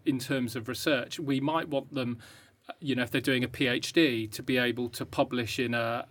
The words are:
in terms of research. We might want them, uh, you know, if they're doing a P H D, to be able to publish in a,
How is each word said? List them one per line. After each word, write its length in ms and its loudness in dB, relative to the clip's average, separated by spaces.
in 140 2
terms 360 0
of 140 -6
research. 500 0
We 220 0
might 260 0
want 260 -4
them, 260 -2
uh, 100 -10
you 160 0
know, 80 2
if 80 -6
they're 80 2
doing 240 2
a 60 -2
P 180 0
H 240 0
D, 360 4
to 140 -8
be 160 2
able 320 2
to 160 -8
publish 540 0
in 140 0
a, 380 0